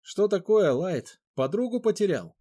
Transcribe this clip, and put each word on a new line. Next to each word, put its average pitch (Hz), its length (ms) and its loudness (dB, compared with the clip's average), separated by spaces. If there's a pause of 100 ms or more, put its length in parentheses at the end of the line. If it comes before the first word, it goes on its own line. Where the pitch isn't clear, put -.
«Что - 260 -2
такое, 196 460 2
Лайт? 151 480 -4 (140)
Подругу 220 460 -2
потерял?» 190 600 -2